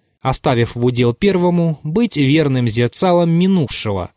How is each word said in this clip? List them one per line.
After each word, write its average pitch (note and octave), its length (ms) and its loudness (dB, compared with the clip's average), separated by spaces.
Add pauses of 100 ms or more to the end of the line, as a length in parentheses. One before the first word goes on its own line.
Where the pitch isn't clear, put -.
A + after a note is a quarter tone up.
(200)
оставив B2+ 540 0
в A#2+ 100 -2
удел A#2+ 300 2
первому F3 720 0
быть G3 320 -2
верным C#3 500 2
зерцалом E3+ 640 0
минувшего, E3 880 -2